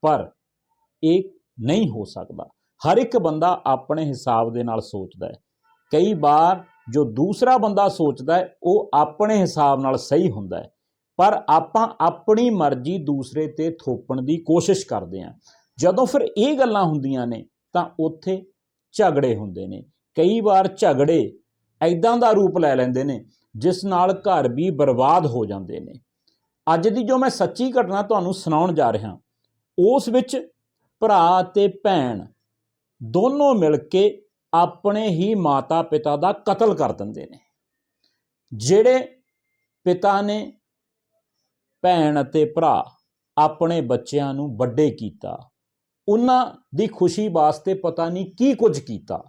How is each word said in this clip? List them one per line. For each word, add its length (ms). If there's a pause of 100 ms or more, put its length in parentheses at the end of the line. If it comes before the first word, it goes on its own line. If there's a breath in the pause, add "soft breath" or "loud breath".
ਪਰ 280 (720)
ਇਹ 200 (380)
ਨਹੀਂ 280
ਹੋ 160
ਸਕਦਾ। 420 (340)
ਹਰ 180
ਇੱਕ 180
ਬੰਦਾ 340 (160)
ਆਪਣੇ 380
ਹਿਸਾਬ 480
ਦੇ 100
ਨਾਲ 180
ਸੋਚਦਾ 460
ਹੈ। 120 (540)
ਕਈ 220
ਵਾਰ 480 (280)
ਜੋ 140
ਦੂਸਰਾ 520
ਬੰਦਾ 320
ਸੋਚਦਾ 480
ਹੈ, 260
ਉਹ 320
ਆਪਣੇ 460
ਹਿਸਾਬ 400
ਨਾਲ 180
ਸਹੀ 320
ਹੁੰਦਾ 280
ਹੈ, 120 (480)
ਪਰ 300
ਆਪਾਂ 400 (120)
ਆਪਣੀ 520
ਮਰਜ਼ੀ 460
ਦੂਸਰੇ 500
'ਤੇ 220 (100)
ਥੋਪਣ 420
ਦੀ 140
ਕੋਸ਼ਿਸ਼ 500
ਕਰਦੇ 360
ਹਾਂ। 100 (460 soft breath)
ਜਦੋਂ 280
ਫਿਰ 160
ਇਹ 360
ਗੱਲਾਂ 260
ਹੁੰਦੀਆਂ 420
ਨੇ, 180 (300)
ਤਾਂ 100 (160)
ਉੱਥੇ 440 (500)
ਝਗੜੇ 420
ਹੁੰਦੇ 300
ਨੇ। 160 (340)
ਕਈ 240
ਵਾਰ 260 (100)
ਝਗੜੇ 600 (440)
ਐਦਾਂ 360
ਦਾ 140
ਰੂਪ 280
ਲੈ 180
ਲੈਂਦੇ 280
ਨੇ, 200 (300)
ਜਿਸ 300
ਨਾਲ 340
ਘਰ 300
ਵੀ 220
ਬਰਬਾਦ 560
ਹੋ 180
ਜਾਂਦੇ 360
ਨੇ। 120 (760)
ਅੱਜ 220
ਦੀ 140
ਜੋ 160
ਮੈਂ 120
ਸੱਚੀ 420
ਘਟਨਾ 300
ਤੁਹਾਨੂੰ 320
ਸੁਣਾਉਣ 400
ਜਾ 180
ਰਿਹਾ, 260 (600)
ਉਸ 300
ਵਿੱਚ 280 (680)
ਭਰਾ 380
ਅਤੇ 260 (180)
ਭੈਣ 400 (760)
ਦੋਨੋਂ 540
ਮਿਲ 220 (120)
ਕੇ 380 (260)
ਆਪਣੇ 560
ਹੀ 260
ਮਾਤਾ 480
ਪਿਤਾ 340
ਦਾ 160 (140)
ਕਤਲ 280
ਕਰ 180
ਦਿੰਦੇ 340
ਨੇ। 120 (1120)
ਜਿਹੜੇ 460 (880)
ਪਿਤਾ 340
ਨੇ 320 (1300)
ਭੈਣ 380
ਅਤੇ 220
ਭਰਾ 400 (520)
ਆਪਣੇ 440
ਬੱਚਿਆਂ 540
ਨੂੰ 220
ਵੱਡੇ 340
ਕੀਤਾ, 460 (720)
ਉਹਨਾਂ 460 (220)
ਦੀ 100
ਖੁਸ਼ੀ 420
ਵਾਸਤੇ 460
ਪਤਾ 340
ਨਹੀਂ 220
ਕੀ 240
ਕੁਝ 240
ਕੀਤਾ। 500